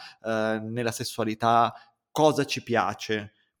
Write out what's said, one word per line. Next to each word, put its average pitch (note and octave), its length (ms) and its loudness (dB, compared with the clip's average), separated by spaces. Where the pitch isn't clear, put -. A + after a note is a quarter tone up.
ehm, A2 480 -2
nella A#2 220 -2
sessualità A2+ 800 2
cosa D3 340 4
ci - 180 -8
piace, G#2+ 720 -2